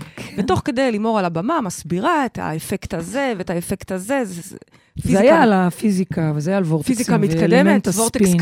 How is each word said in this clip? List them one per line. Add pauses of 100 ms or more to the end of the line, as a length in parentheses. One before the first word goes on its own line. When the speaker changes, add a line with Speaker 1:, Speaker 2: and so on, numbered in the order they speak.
(160)
Speaker 1:
כן.
Speaker 2:
ותוך
כדי
לימור
על
הבמה
מסבירה
את
האפקט
הזה
ואת
האפקט
הזה,
זה,
זה,
Speaker 1:
זה (460)
Speaker 2:
פיזיקה
Speaker 1:
היה
על
הפיזיקה,
וזה
היה
על
וורטקסים
Speaker 2:
פיזיקה
מתקדמת,
Speaker 1:
ואלמנט
Speaker 2:
וורטקס
Speaker 1:
הספין,